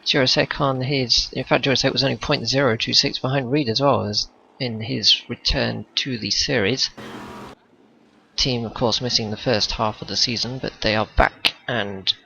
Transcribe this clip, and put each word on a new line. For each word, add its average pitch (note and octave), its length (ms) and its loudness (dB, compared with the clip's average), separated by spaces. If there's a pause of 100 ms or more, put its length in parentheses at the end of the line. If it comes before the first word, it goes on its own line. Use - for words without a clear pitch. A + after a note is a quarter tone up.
Jurasek - 560 2
on C3+ 200 2
his, C3 520 0
in C3 100 -4
fact, C#3 220 2
Jurasek C3+ 260 2
was C3 120 0
only C3 140 0
point C3+ 300 -2
zero B2 300 2
two A#2 160 -4
six - 240 2
behind C3 320 -2
Reed C#3+ 180 2
as A2+ 140 0
well, B2+ 240 4
as G#2 240 -2 (300)
in A#2 220 -4
his A2 460 2
return A2+ 680 -2
to B2+ 240 -4
the G#2+ 100 -4
series. A#2 640 0 (1500)
Team, B2 260 0
of A2 120 -6
course, A#2 260 2
missing A#2 300 0
the G#2+ 60 -4
first G#2+ 340 2
half G#2+ 320 -2
of - 40 -12
the G2 80 -8
season, A#2+ 440 -2
but - 220 -8
they A2 140 2
are G#2+ 220 2
back, - 380 0 (120)
and G2+ 460 -2 (120)